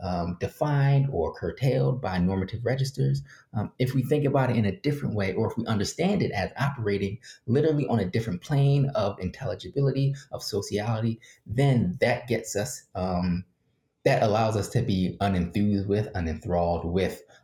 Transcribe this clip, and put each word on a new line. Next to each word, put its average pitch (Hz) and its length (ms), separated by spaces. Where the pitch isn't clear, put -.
um, 87 380
defined 139 720
or 80 200
curtailed 131 720
by 92 160
normative 92 460
registers? 135 580
Um, 107 240
if 127 160
we 135 80
think 147 220
about 131 260
it 110 60
in 113 80
a 98 160
different 143 340
way, 95 200
or 107 140
if - 80
we 113 100
understand 151 540
it 104 120
as 92 260
operating 104 600
literally 147 400
on 113 140
a 98 40
different 117 380
plane 139 540
of 101 240
intelligibility, 135 960
of - 100
sociality, 110 760
then 113 540
that 120 260
gets 110 300
us, - 260
um, 90 480
that 135 180
allows 110 340
us 95 140
to - 120
be 92 380
unenthused 98 680
with, 104 260
unenthralled 85 680
with, 87 380